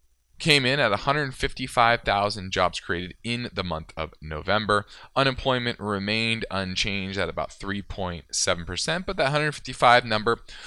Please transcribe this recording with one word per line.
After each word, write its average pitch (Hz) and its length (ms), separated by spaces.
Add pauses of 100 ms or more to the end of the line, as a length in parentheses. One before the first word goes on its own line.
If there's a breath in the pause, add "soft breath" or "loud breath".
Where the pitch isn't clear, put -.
(380)
came 143 280
in 139 160
at 113 100
a 101 60
hundred 143 360
fifty-five 120 680
thousand 101 500
jobs 90 300
created 87 420
in 120 300
the 95 100
month 80 320
of 80 260
November. 98 640 (300 loud breath)
Unemployment 127 640
remained 107 720
unchanged 95 640
at 87 120
about 78 240
three 98 280
point 90 520
seven 87 320
percent, 160 400
but 196 100
that 139 160
hundred 151 220
fifty-five 123 500
number 113 360 (280 loud breath)